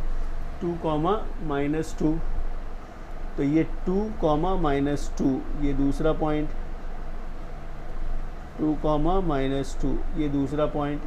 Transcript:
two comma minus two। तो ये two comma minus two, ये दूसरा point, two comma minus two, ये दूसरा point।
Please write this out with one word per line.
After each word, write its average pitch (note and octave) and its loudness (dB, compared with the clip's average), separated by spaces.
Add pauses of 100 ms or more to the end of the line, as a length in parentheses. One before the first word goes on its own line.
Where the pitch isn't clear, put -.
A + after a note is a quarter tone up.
(600)
two E3+ -2 (100)
comma D#3+ 2 (240)
minus D3 -2
two। D#3+ 2 (1200)
तो D3+ 0
ये D3+ 4 (220)
two G3 2 (120)
comma E3 2
minus C#3+ 2
two, C3 2 (220)
ये C#3+ 2
दूसरा C#3 4
point, D3+ 0 (2000)
two D3+ 2 (100)
comma D#3 4
minus C3+ 0
two, C3 2 (200)
ये D3+ 0
दूसरा C#3+ 0
point। D3 -2